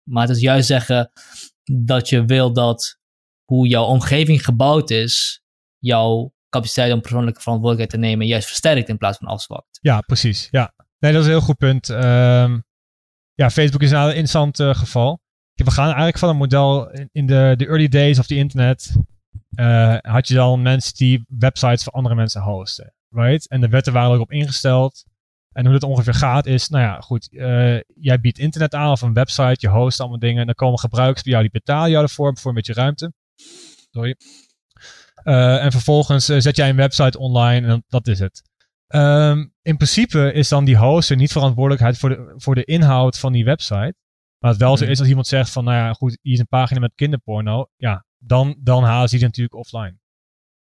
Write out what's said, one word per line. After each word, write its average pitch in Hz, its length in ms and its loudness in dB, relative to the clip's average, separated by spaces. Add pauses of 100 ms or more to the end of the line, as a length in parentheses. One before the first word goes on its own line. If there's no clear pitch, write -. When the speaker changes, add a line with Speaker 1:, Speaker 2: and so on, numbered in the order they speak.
Speaker 1:
maar 120 240 -2
het 123 80 0
is 117 60 0
juist 131 260 2
zeggen 123 440 -2 (720)
dat 127 260 -2
je 120 160 2
wil 127 280 2
dat 120 440 -2 (480)
hoe 127 220 2
jouw 120 160 2
omgeving 143 600 2
gebouwd 143 440 2
is, - 540 -4 (340)
jouw 117 560 0 (160)
capaciteit 123 440 -2
om 113 80 -2
persoonlijke 120 400 -4
verantwoordelijkheid 113 640 -2
te 113 60 0
nemen 110 180 -2
juist 113 200 -2
versterkt 143 420 -2
in 107 80 -6
plaats 101 200 -2
van - 100 -16
afzwakt. - 540 -14
Speaker 2:
Ja, 120 200 2
precies. - 500 -4
Ja. 127 220 -2 (260)
Nee, 147 120 2
dat 156 100 4
is 151 60 2
een 160 60 2
heel 160 80 2
goed 147 160 0
punt. 135 320 0
Ehm, 123 680 2 (760)
ja, 131 160 2
Facebook 143 320 0
is 143 100 4
nou 143 120 2
een 147 60 2
interessant, 151 500 -2
eh, 139 160 0
geval. 123 460 -2 (320)
Kijk, 127 160 0
we 123 60 0
gaan 139 100 0
eigenlijk 160 320 0
van 180 120 0
een 151 80 0
model 139 540 0
in, 139 200 -16
in 147 140 -4
de, 135 320 4
de 131 100 -2
early 156 200 2
days 143 320 4
of 123 80 2
the 151 80 -4
internet, 131 600 0 (600)
eh, 117 460 2
had 120 260 -2
je 131 60 -2
dan 127 280 2
mensen 127 320 -2
die 127 340 2
websites 123 560 0
voor - 100 -12
andere 123 220 -2
mensen 110 260 -2
hosten, 95 520 -8 (160)
right? 120 400 0
En 131 120 -2
de 120 80 2
wetten 127 240 0
waren 123 160 2
er 123 60 4
ook 117 60 2
op 113 100 -8
ingesteld. 135 720 -2 (480)
En 127 140 -4
hoe 131 140 6
dat 139 100 -6
ongeveer 123 240 0
gaat 135 320 0
is, 131 240 -2
nou 139 140 0
ja, 101 180 -4
goed, - 300 -8
eh, 123 480 0 (160)
jij 127 260 0
biedt - 180 0
internet 156 340 -2
aan 147 180 0
of 123 100 0
een 120 120 0
website, 127 440 0
je - 120 -2
host 120 300 0
allemaal 123 200 -8
dingen. 117 200 -2
En 120 60 -2
dan 117 100 -4
komen 127 240 -2
gebruikers 127 440 -2
bij 131 80 -4
jou, 113 120 2
die 107 160 -2
betalen 151 320 -2
jou 151 120 2
ervoor, 143 340 -2
voor - 120 -8
een 123 60 -4
beetje 113 180 -6
ruimte. 147 400 -4 (800)
Sorry. 117 240 -6 (1080)
Eh, 127 400 2
en 139 80 2
vervolgens, 139 580 0
eh, 143 100 2
zet 135 160 2
jij 143 140 2
een 135 60 0
website 135 440 0
online 120 480 0
en 117 60 2
dat, 117 140 -2
dat 123 200 -4
is 101 120 0
het. 98 220 -6 (460)
Ehm, 147 500 2 (240)
in 160 160 -2
principe 147 560 0
is 147 160 0
dan 143 160 2
die 131 120 6
hoster 139 380 4
niet 135 160 2
verantwoordelijkheid 131 640 0
voor 135 120 -2
de, 123 260 -8
voor 135 200 -2
de 123 80 -2
inhoud 135 560 2
van 131 140 -4
die 120 120 0
website. 123 500 -4 (440)
Maar 120 120 2
het 104 80 0
wel 127 180 4
zo - 60 0
Speaker 1:
Mhm. 113 80 -2
Speaker 2:
is 135 80 -2
als 135 80 2
iemand 131 200 0
zegt 135 240 -2
van, 127 120 -6
nou 120 140 0
ja, 117 160 -2
goed, 123 280 -6
hier 135 120 -4
is 120 60 0
een 120 80 -2
pagina 127 320 -2
met 120 160 -2
kinderporno. 113 680 -4 (100)
Ja, 107 300 -6 (120)
dan, 131 420 0
dan 127 240 2
halen 120 260 2
ze 123 60 -2
die 123 100 2
natuurlijk 120 300 -4
offline. 110 420 -14 (800)